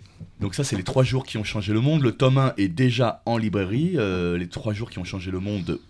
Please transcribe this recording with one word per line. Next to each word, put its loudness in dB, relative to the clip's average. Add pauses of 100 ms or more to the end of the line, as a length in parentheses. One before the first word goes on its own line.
(420)
Donc -4
ça, -2
c'est -2
Les -2
Trois 2
Jours 0
qui -6
ont -2
changé -4
le 4
monde. 4
Le 4
tome 4
un 4
est 2
déjà 2
en 0
librairie. 0
Euh, 0
Les -4
Trois -6
Jours -6
qui -10
ont -6
changé -8
le -4
monde, -4 (100)